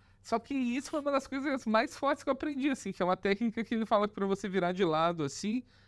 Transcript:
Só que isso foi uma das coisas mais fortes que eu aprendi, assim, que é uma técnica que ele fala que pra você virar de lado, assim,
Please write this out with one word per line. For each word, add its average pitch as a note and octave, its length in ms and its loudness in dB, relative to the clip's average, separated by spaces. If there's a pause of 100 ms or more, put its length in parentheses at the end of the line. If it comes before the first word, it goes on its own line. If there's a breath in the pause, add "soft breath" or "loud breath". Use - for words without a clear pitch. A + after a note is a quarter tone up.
(240 soft breath)
Só A#3 160 -2
que - 140 -8
isso B3+ 380 -2
foi D#4 100 -2
uma C#4+ 100 -2
das C4+ 160 0
coisas C4+ 380 -4
mais G#3+ 320 0
fortes C#4+ 260 0
que - 60 0
eu C#4 40 2
aprendi, C#4+ 360 -2
assim, G3 240 -2
que - 80 -6
é F3 40 2
uma F#3 120 2
técnica G#3 480 0
que A#3+ 100 -4
ele A3 100 0
fala G#3 220 4
que G#3 60 -14
pra G3 120 -2
você G3 220 0
virar F3+ 240 2
de F#3 140 2
lado, E3 380 2
assim, G#3+ 400 -4 (240 soft breath)